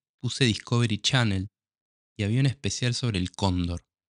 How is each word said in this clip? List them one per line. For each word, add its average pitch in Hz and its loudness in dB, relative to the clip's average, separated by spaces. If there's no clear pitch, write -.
puse 127 -2
Discovery 110 0
Channel 101 0
y 107 -2
había 110 2
un 139 4
especial 120 -2
sobre 113 -2
el 90 -2
cóndor, 90 0